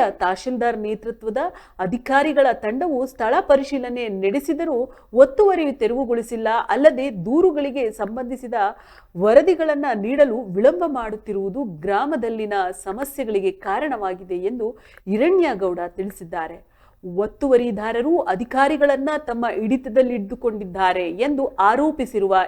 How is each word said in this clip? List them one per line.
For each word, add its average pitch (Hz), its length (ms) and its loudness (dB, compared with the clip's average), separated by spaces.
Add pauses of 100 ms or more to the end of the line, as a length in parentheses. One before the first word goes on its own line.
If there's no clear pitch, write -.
ತಹಶೀಲ್ದಾರ್ 226 680 -2
ನೇತೃತ್ವದ 220 580 -6 (420)
ಅಧಿಕಾರಿಗಳ 269 760 2
ತಂಡವು 262 540 -2
ಸ್ಥಳ 233 320 -2
ಪರಿಶೀಲನೆ 262 680 0
ನಡೆಸಿದರೂ 254 1040 -2
ಒತ್ತುವರಿ 302 580 6
ತೆರವುಗೊಳಿಸಿಲ್ಲ. 233 760 -2 (220)
ಅಲ್ಲದೆ 262 560 4
ದೂರುಗಳಿಗೆ 285 680 0
ಸಂಬಂಧಿಸಿದ 240 640 -8 (640)
ವರದಿಗಳನ್ನ 294 760 4
ನೀಡಲು 240 480 2
ವಿಳಂಬ 233 460 2
ಮಾಡುತ್ತಿರುವುದು 214 760 -6
ಗ್ರಾಮದಲ್ಲಿನ 220 880 -4 (300)
ಸಮಸ್ಯೆಗಳಿಗೆ 208 680 -4
ಕಾರಣವಾಗಿದೆ 196 840 -6
ಎಂದು 214 340 -4 (400)
ಹಿರಣ್ಯಗೌಡ 220 760 2
ತಿಳಿಸಿದ್ದಾರೆ. 170 840 -10 (460)
ಒತ್ತುವರಿದಾರರು 240 1040 0
ಅಧಿಕಾರಿಗಳನ್ನ 269 1000 2
ತಮ್ಮ 240 320 -4
ಹಿಡಿತದಲ್ಲಿಟ್ಟುಕೊಂಡಿದ್ದಾರೆ 214 1600 0
ಎಂದು 269 360 -2
ಆರೋಪಿಸಿರುವ 220 880 2 (100)